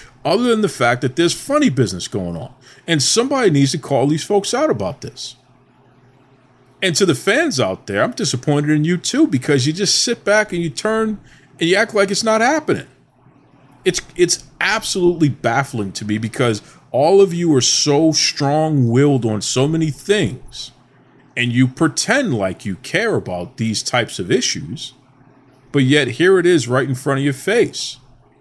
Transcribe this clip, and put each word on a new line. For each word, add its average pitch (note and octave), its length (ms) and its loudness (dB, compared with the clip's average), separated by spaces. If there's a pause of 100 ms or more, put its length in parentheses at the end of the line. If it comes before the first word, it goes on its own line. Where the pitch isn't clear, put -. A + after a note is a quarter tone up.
(240)
other F#3 180 2
than A3+ 200 2
the G3 60 0
fact B2 340 0
that C3 120 -2
there's E3+ 180 2
funny C#4+ 380 0
business G2 380 -2
going F2 280 -6
on. - 160 -12 (320)
And E3 160 0
somebody B3 500 2
needs C#3 200 4
to E3+ 80 -4
call C#3 300 0
these D3+ 160 -2
folks G3+ 280 -2
out A3+ 180 0
about G#2 320 -4
this. - 340 -14 (1400)
And F#3 140 0
to G3+ 100 2
the E3+ 120 2
fans A#3 420 0
out F#2+ 300 -2
there, G2+ 160 2
I'm A#3 80 -2
disappointed D3 580 -2
in D3+ 140 2
you F3 140 0
too, D4 280 2
because C#3 400 0
you D#3 60 0
just F#3 280 -2
sit A#3 240 -4
back G#3 280 2
and E3+ 100 -2
you E3 80 -2
turn A3 480 -4 (400)
and E3+ 100 0
you F3+ 60 2
act A3 180 0
like G3+ 160 2
it's F#3+ 140 -2
not A3 180 2
happening. C4+ 460 0 (1000)
It's, F3+ 160 0 (140)
it's - 300 0 (160)
absolutely F3 680 0
baffling A#2 640 -2
to - 120 -10
me G#2+ 140 -2
because A2+ 440 -2 (300)
all D#3+ 280 4
of F#3 140 4
you E3+ 220 2
are B2+ 40 6
so D3 520 2
strong-willed C#3+ 1120 2
on G#2+ 160 -2
so B2+ 240 0
many D#3+ 240 0
things, C#3+ 800 -4 (680)
and A#2+ 160 0
you B2+ 140 4
pretend F3 680 0
like F#2+ 300 -4
you G2 120 -6
care G3 400 -2
about G#2+ 400 -6
these A2+ 260 -4
types - 380 -4
of F#2 100 -6
issues, A2+ 640 -4 (800)
but C#3+ 100 2
yet C#3 240 2
here F3+ 320 2
it E3+ 80 0
is D#3+ 220 2
right B2+ 200 0
in C3+ 60 -2
front C3+ 240 -2
of C3+ 60 -2
your C#3+ 100 0
face. - 640 -2 (440)